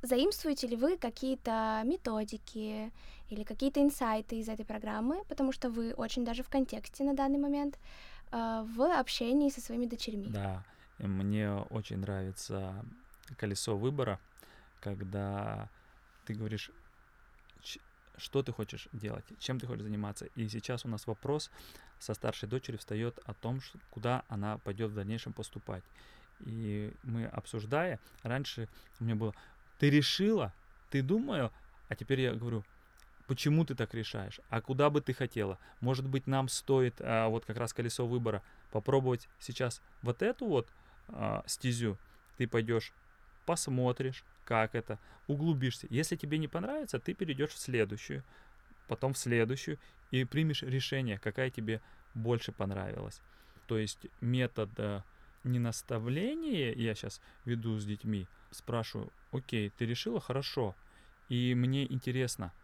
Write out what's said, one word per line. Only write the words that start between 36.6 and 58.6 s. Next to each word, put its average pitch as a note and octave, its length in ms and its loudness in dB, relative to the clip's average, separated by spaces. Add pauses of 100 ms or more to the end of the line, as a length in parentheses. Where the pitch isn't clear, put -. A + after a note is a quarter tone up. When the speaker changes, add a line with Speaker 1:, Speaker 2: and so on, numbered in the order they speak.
Speaker 2:
а, A2+ 280 4
вот A2+ 180 2
как A2 120 -4
раз A#2 160 -2
колесо A#2 340 0
выбора A2+ 340 2 (300)
попробовать B2+ 580 2 (100)
сейчас B2 420 -2 (200)
вот A#2+ 220 0
эту A#3+ 240 0
вот, C#3 200 4 (420)
а, G#2 360 0
стезю?» A#2 520 0 (400)
Ты B2 100 2
пойдёшь, A2+ 440 2 (540)
посмотришь, B2+ 800 2 (220)
как A2+ 300 4
это, A2+ 240 -2 (280)
углубишься. C#3+ 640 2
Если D#3 260 2
тебе D3+ 220 -2
не D#3 100 0
понравится, A3 520 -2
ты F3 140 -4
перейдёшь D3+ 380 -2
в - 60 -14
следующую, A#2 640 0 (640)
потом C3 260 0
в - 40 -2
следующую A#2+ 600 2 (340)
и B2+ 120 4
примешь D3 400 2
решение, B2+ 560 0
какая C3 300 0
тебе A2 320 -2 (320)
больше A#2 380 0
понравилась. G2 720 -4 (460)
То A2+ 100 2
есть G#2+ 300 -2 (140)
метод, A#2+ 560 2
э, G#2 240 -2 (420)
не B2 160 2
наставления C#3 1120 0
я A2+ 220 0
щас - 260 -8 (240)
веду A2+ 340 0
с G#2 60 -4
детьми, G#2 420 -2 (240)
спрашиваю: A2+ 600 -4 (200)